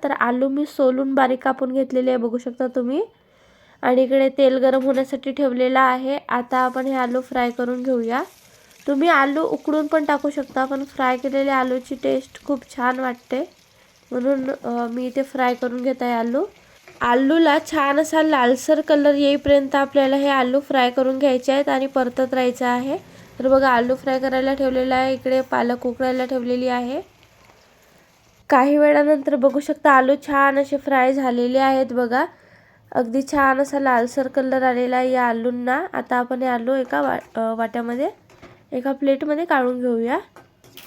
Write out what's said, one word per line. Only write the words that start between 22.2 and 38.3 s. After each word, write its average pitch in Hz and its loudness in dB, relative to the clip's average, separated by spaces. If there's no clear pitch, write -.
राहायचं 247 -2
आहे. 247 -4
तर 262 -2
बघा, 269 4
आलू 247 2
फ्राय 262 -2
करायला 262 0
ठेवलेला 262 0
आहे, 262 0
इकडे 262 0
पालक 247 -2
उकडायला 254 -2
ठेवलेली 247 -2
आहे. 247 -4
काही 285 4
वेळानंतर 294 4
बघू 262 2
शकता 302 2
आलू 262 6
छान 277 2
असे 277 0
फ्राय 269 2
झालेले 254 0
आहेत 269 2
बघा, 247 0
अगदी 247 0
छान 269 2
असा 277 -2
लालसर 262 0
कलर 262 -2
आलेला 247 0
आहे 254 0
या 254 2
आलूंना. 247 -2
आता 247 -4
आपण 247 -4
हे 262 -2
आलू 247 -2
एका 269 -2
वा-, - -4
अ, 226 -2
वाट्यामध्ये, 240 -4